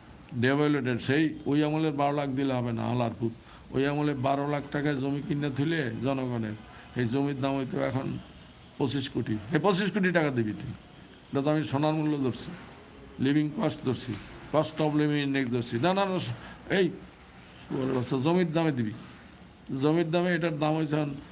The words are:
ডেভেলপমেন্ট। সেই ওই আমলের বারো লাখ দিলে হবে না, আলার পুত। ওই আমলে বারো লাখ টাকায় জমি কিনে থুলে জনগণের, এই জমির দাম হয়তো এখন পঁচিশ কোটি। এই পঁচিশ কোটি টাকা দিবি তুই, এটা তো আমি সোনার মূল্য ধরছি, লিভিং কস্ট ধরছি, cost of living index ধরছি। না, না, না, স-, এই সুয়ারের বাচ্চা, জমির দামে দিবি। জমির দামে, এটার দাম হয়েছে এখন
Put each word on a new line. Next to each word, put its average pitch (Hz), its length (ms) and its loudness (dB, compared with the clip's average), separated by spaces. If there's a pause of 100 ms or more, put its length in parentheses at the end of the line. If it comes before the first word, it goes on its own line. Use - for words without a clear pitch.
(400)
ডেভেলপমেন্ট। 135 600 2
সেই 156 440 2
ওই 147 180 2
আমলের 156 280 0
বারো 143 240 0
লাখ 143 140 -2
দিলে 135 240 0
হবে 120 200 0
না, 113 100 -2
আলার 117 360 0
পুত। 113 120 -2 (400)
ওই 135 160 2
আমলে 147 260 2
বারো 139 340 0
লাখ 143 240 -2
টাকায় 147 240 0
জমি 139 320 -2
কিনে 147 220 0
থুলে 143 420 0 (120)
জনগণের, 123 500 -2 (420)
এই 123 120 2
জমির 139 340 0
দাম 139 140 2
হয়তো 135 240 -2
এখন 135 380 -2 (600)
পঁচিশ 139 320 0
কোটি। 113 280 -2 (160)
এই 170 60 6
পঁচিশ 190 320 4
কোটি 185 200 2
টাকা 165 180 4
দিবি 113 240 0
তুই, - 180 -8 (600)
এটা 139 100 0
তো 143 80 2
আমি 151 140 4
সোনার 143 300 2
মূল্য 151 240 0
ধরছি, 127 340 -2 (680)
লিভিং 151 380 2
কস্ট - 280 -2
ধরছি, - 280 -2 (400)
cost 156 280 2
of 151 100 2
living 147 360 2
index 135 220 0
ধরছি। 120 300 -2
না, 175 140 4
না, 196 120 2
না, 185 140 0
স-, - 100 -2 (400)
এই 185 200 4 (800)
সুয়ারের 135 240 -2
বাচ্চা, 127 240 0
জমির 165 360 4
দামে 160 180 2
দিবি। 156 200 0 (920)
জমির 160 300 2
দামে, 175 240 2
এটার 160 240 0
দাম 151 140 2
হয়েছে 151 220 0
এখন 147 200 0 (160)